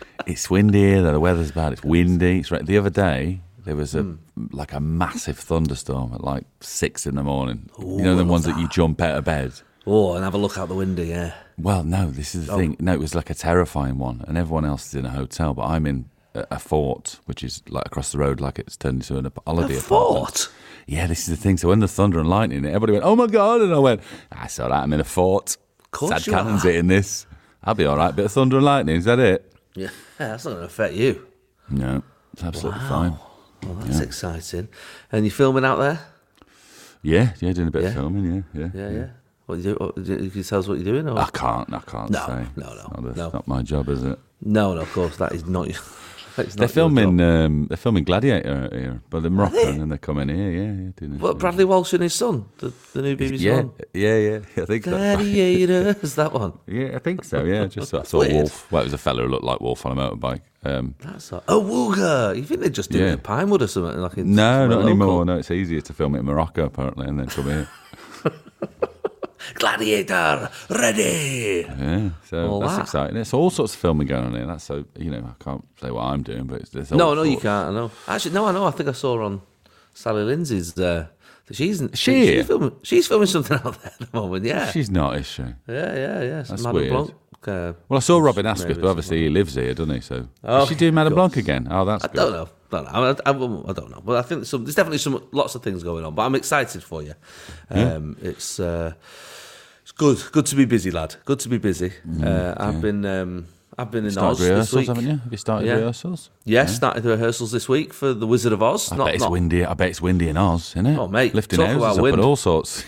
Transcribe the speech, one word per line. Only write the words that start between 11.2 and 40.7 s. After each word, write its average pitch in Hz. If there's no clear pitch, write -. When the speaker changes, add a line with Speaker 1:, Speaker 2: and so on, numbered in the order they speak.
Speaker 1:
Well, 90
no, 87
this 71
is 85
the 85
Speaker 2:
Oh. 101
Speaker 1:
thing. 82
No, 90
it 69
was, 76
like, 82
a 80
terrifying 76
one, 62
and 80
everyone 80
else 71
is -
in 67
a 62
hotel, 67
but 60
I'm 78
in 67
a, -
a 67
fort, -
which 67
is, -
like, 69
across -
the 71
road, 69
like, 67
it's -
turned 65
into 67
an 65
ap-, -
holiday 80
Speaker 2:
A -
Speaker 1:
apartment. 453
Speaker 2:
fort? -
Speaker 1:
Yeah, 80
this 82
is -
the 82
thing. 98
So 85
when 101
the 104
thunder 95
and 80
lightning, 85
everybody 95
went, 104
"Oh, 196
my 240
God," 226
and 190
I 151
went, 127
"That's -
all 60
right, 69
I'm 71
in 76
a -
fort." 92
Speaker 2:
Of -
course 156
Speaker 1:
Sad 80
Speaker 2:
you -
Speaker 1:
Captain's 98
Speaker 2:
are. 90
Speaker 1:
hitting 85
this. 98
I'll -
be 95
all 71
right. 78
Bit 101
of 101
thunder 131
and 135
lightning, 127
is 87
that 120
it? 98
Speaker 2:
Yeah, 95
<laughs> -
that's 120
not 120
gonna 85
affect 85
you. 117
Speaker 1:
No, 65
it's -
absolutely 90
Speaker 2:
Wow. 123
Speaker 1:
fine. 78
Speaker 2:
Well, 90
that's 73
Speaker 1:
Yeah. 73
Speaker 2:
exciting. 87
And 107
you 104
filming 131
out 131
there? 147
Speaker 1:
Yeah, 95
yeah, 90
doing 87
a -
bit 69
Speaker 2:
Yeah. 90
Speaker 1:
of -
filming, 87
yeah, 76
yeah, 85
Speaker 2:
Yeah, 98
Speaker 1:
yeah. 104
Speaker 2:
yeah. 127
What 90
you 87
do, 95
what, -
you, 92
you 95
can 98
tell 101
us 92
what 92